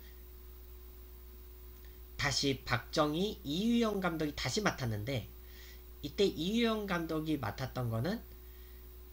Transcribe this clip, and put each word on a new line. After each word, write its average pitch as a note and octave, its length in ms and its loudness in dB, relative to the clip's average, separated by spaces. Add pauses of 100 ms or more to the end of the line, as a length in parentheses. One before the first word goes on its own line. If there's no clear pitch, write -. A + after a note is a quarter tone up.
(2250)
다시 C#3 480 2
박정희, D3+ 800 2
이유영 G#3+ 560 4
감독이 E3 340 2
다시 - 280 0
맡았는데, A2+ 640 2 (720)
이때 C#3+ 240 2
이유영 G#3+ 640 4
감독이 D#3+ 500 2
맡았던 B2 540 -2
거는 C#3+ 320 2 (920)